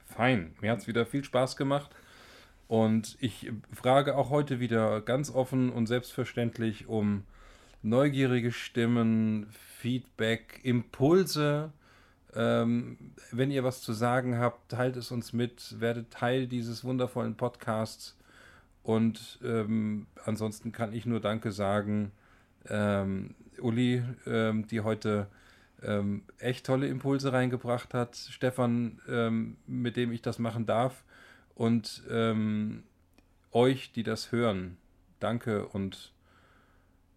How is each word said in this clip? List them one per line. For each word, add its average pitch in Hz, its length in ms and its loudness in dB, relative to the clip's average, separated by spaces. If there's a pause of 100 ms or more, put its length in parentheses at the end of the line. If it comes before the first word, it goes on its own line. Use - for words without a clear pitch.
fein. 110 560 0
Mir 104 120 0
hat's 113 140 -4
wieder 117 200 0
viel 139 180 -4
Spaß 127 320 0
gemacht. 143 340 0 (760)
Und 110 540 2
ich 120 320 -4 (200)
frage 135 440 4
auch 131 140 2
heute 143 300 2
wieder 110 400 2
ganz 131 300 0
offen 127 400 2
und 117 160 0
selbstverständlich 117 1000 -2
um 104 360 0 (580)
neugierige 123 720 2
Stimmen, 113 960 2 (320)
Feedback, 117 840 -2
Impulse. 147 1080 2 (640)
Ähm, 117 640 2 (320)
wenn 131 200 0
ihr 135 140 0
was 127 180 -2
zu 120 100 -4
sagen 120 460 2
habt, 120 340 -2
teilt 127 240 0
es 120 140 -8
uns 117 220 -6
mit, 117 480 -4
werdet 117 300 -2
Teil 127 380 0
dieses 117 360 -6
wundervollen 123 520 -2
Podcasts. - 800 -4 (680)
Und, 110 600 0
ähm, 107 640 -2 (180)
ansonsten 110 480 -4
kann 110 200 -4
ich 113 140 -8
nur 117 140 0
Danke 110 320 -2
sagen, 101 580 0 (580)
ähm, 98 680 0 (260)
Uli, 123 420 2 (240)
ähm, 110 400 0
die 113 140 -2
heute, 104 480 0 (540)
ähm, 101 400 -2 (160)
echt 127 280 -4
tolle 131 220 2
Impulse 135 440 0
reingebracht 123 640 0
hat, 123 220 -2
Stefan, 120 920 -2
ähm, 113 480 0 (100)
mit 120 300 -4
dem 120 160 0
ich 117 100 -6
das 117 160 -4
machen 113 280 -2
darf, 117 380 0 (500)
und, 113 560 0
ähm, 110 720 0 (720)
euch, 131 400 4
die 117 100 -2
das 110 300 -4
hören, 95 440 0 (440)
danke 107 480 -2
und - 440 -6 (1040)